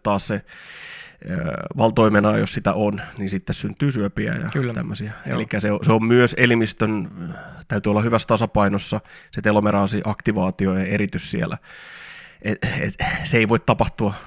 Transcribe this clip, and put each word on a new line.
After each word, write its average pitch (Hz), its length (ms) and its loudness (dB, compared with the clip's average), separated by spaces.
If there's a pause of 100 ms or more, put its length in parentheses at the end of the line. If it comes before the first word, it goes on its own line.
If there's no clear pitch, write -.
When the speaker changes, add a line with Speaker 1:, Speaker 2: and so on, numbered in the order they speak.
Speaker 1:
taas 101 240 0
se, 107 60 -2 (960)
ö, - 240 -4 (240)
valtoimenaa, 110 600 4
jos 107 160 0
sitä 101 200 0
on, 104 280 -2 (160)
niin 98 120 -4
sitten 95 240 -4
syntyy - 380 -4
syöpiä 110 440 -2
ja 120 180 -4
Speaker 2:
Kyllä. 127 200 -2
Speaker 1:
tämmöisiä. 110 380 -6 (140)
Speaker 2:
Joo. 127 100 -4
Speaker 1:
Elikkä - 240 -4
se 104 120 0
on, 104 140 0
se 113 60 4
on 113 140 4
myös 120 320 6
elimistön, 110 720 2 (580)
täytyy 107 220 -2
olla 104 120 2
hyvässä 113 260 0
tasapainossa 107 720 2 (300)
se - 100 -8
telomeraasiaktivaatio 104 1300 2
ja 95 100 0
eritys 104 460 -2
siellä. - 260 -4 (840)
Et, 208 160 -2 (240)
et, 117 120 -2 (300)
se - 140 0
ei 110 120 4
voi 113 100 4
tapahtua 110 540 0 (140)